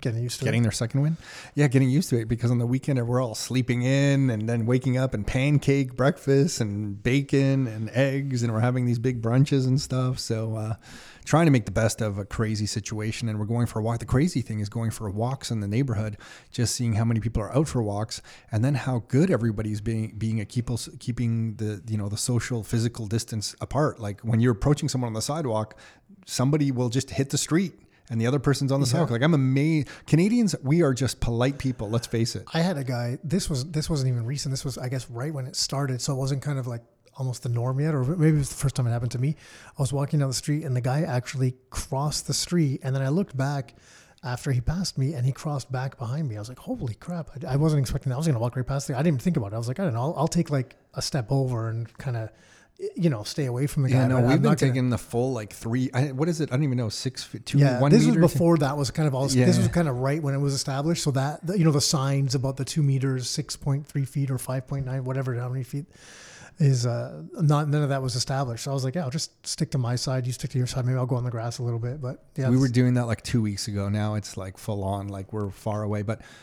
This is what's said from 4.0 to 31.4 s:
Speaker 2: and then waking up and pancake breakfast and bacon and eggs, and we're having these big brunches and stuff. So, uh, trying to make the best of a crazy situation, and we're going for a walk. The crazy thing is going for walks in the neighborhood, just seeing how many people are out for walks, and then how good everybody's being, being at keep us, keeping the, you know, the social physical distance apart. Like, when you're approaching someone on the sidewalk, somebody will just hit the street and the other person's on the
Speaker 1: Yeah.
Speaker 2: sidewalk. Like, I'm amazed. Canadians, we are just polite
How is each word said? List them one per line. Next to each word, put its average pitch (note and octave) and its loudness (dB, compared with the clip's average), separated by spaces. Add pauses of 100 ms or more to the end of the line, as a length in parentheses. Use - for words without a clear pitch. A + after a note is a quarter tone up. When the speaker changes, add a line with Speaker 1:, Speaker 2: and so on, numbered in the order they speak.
Speaker 2:
and A2 -2
then A#2 2
waking B2+ 2
up C3 0
and G#2+ -2
pancake C#3 2
breakfast C#3 2
and G2+ -4
bacon C3+ 2
and A2 -6
eggs, C3+ 0
and A#2+ 0
we're A2 0
having B2 2
these A#2+ 2
big B2 -2
brunches C3 4
and B2+ 2
stuff. B2+ -2
So, A2 -4
uh, A2 -4 (500)
trying D#3+ 4
to D#3+ 6
make B2 4
the F#2+ -6
best A2 0
of G#2 -2
a G2+ -6
crazy G#2+ -2
situation, G#2+ -4
and G#2+ -2
we're G#2 -2
going A#2 0
for - -4
a - -2
walk. A#2 0
The A2+ -6
crazy C3+ 2
thing G#2+ -6
is G2+ -4
going A2+ -2
for A2 -6
walks A#2 -4
in A#2 -2
the G#2 -4
neighborhood, A2 0 (360)
just - 0
seeing A#2+ 0
how A2+ 2
many A#2 2
people A2 -2
are G2 -6
out D3+ 4
for B2 -2
walks, G#2 -4 (300)
and A2 2
then C#3+ 2
how B2 -2
good D#3+ 4
everybody's A2 0
being, A2+ -4
being A2 -2
at G2 -6
keep B2 -4
us, - -4 (120)
keeping A2+ -2
the, G#2+ -6
you G#2+ -2
know, G2+ -4
the G2+ -4
social A#2+ -2
physical A#2 -2
distance A2 -4
apart. C#3 0
Like, G#2 -8
when A2+ 0
you're A#2+ 6
approaching C#3+ 2
someone B2 -2
on A2 -6
the A2 -4
sidewalk, B2 -2 (500)
somebody C#3 2
will B2 0
just B2 -2
hit C3 0
the D3 0
street F3+ 0 (340)
and A2+ -2
the A2+ 2
other C#3 2
person's C3 2
on C3+ 2
the C#3+ 4
Speaker 1:
Yeah. A#2 2
Speaker 2:
sidewalk. D#3+ 2
Like, A#2 0
I'm E3 4
amazed. C#3 2 (180)
Canadians, G#3 4
we D3+ 4
are C3+ 4
just B2 -2
polite B2+ 0